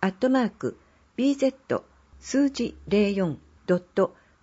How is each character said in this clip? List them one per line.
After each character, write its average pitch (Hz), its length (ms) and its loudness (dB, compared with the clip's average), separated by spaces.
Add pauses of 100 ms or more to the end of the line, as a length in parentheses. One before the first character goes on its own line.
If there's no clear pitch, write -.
ア 190 80 0
ッ 190 40 -2
ト 262 180 -2
マ 262 140 2
ー - 60 -2
ク - 280 -8 (380)
ビ 269 180 0
ー - 20 -4
ゼ 269 120 0
ッ 262 60 -2 (140)
ト - 160 -4 (340)
数 277 300 0
字 240 280 -6 (120)
零 202 240 2
四 185 260 -2 (280)
ド 180 100 2
ッ - 20 -4
ト - 380 -2 (260)